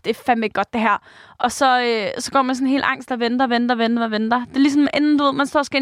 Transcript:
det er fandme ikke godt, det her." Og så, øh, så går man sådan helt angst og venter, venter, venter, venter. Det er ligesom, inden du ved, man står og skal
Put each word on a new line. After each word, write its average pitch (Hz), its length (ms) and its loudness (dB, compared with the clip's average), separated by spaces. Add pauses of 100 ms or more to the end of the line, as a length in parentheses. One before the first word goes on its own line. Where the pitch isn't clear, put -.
det 202 60 -4
er - 160 -4
fandme 233 200 0
ikke 202 80 -6
godt, - 180 -4
det 240 80 -2
her." 214 180 0 (400)
Og 233 140 -2
så, 254 300 2
øh, 226 400 -2
så - 100 -8
går 269 100 4
man 254 140 0
sådan 262 120 -2
helt 269 180 0
angst 262 260 -2
og 240 80 -4
venter, 247 260 0
venter, 240 280 0
venter, 233 340 0
venter. 220 400 -2
Det - 80 -8
er 262 40 2
ligesom, 285 340 4
inden 294 240 2
du 294 60 0
ved, 277 80 2
man 277 140 -2
står 294 140 0
og 269 60 -2
skal - 160 -6